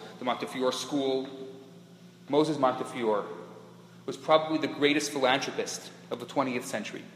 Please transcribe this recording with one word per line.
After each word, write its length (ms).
the 60
Montefiore 480
School. 560
Moses 280
Montefiore 680
was 100
probably 400
the 100
greatest 460
philanthropist 760
of 100
the 60
twentieth 380
century. 400